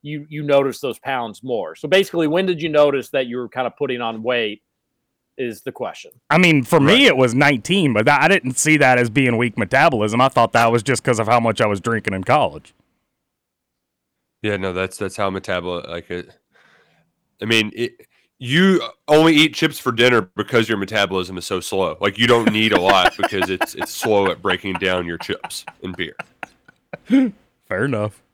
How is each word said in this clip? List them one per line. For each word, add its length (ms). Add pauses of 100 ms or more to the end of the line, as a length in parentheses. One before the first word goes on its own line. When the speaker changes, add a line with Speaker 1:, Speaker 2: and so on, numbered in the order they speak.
Speaker 1:
You, 280
you 140
notice 360
those 200
pounds 440
more. 320
So 120
basically, 400
when 180
did 160
you 80
notice 400
that 180
you 100
were 120
kinda 220
putting 300
on 200
weight 400 (760)
is 240
the 100
question. 400 (180)
Speaker 2:
I 80
mean, 260
for 160
me, 140
Speaker 3:
Right. 100
Speaker 2:
it 140
was 160
nineteen, 600
but 120
that, 160
I 60
didn't 300
see 200
that 200
as 120
being 280
weak 200
metabolism. 640
I 80
thought 240
that 180
was 120
just 200
'cause 160
of 80
how 120
much 220
I 60
was 120
drinking 340
in 120
college. 480 (1700)
Speaker 3:
Yeah, 160
no, 160
that's, 240
that's 200
how 120
metabol-, 600
like, 220
it, 260 (1040)
I 40
mean, 300
it, 320 (320)
you 420 (260)
only 260
eat 220
chips 240
for 120
dinner 300
because 480
your 80
metabolism 600
is 60
so 140
slow. 400
Like, 200
you 80
don't 260
need 180
a 80
lot 340
Speaker 2:
<laughs> 40
Speaker 3:
because 320
it's, 240
it's 180
slow 380
at 140
breaking 320
down 320
your 100
chips 480 (160)
and 160
beer. 180 (1500)
Speaker 2:
Fair 180
enough. 360 (120)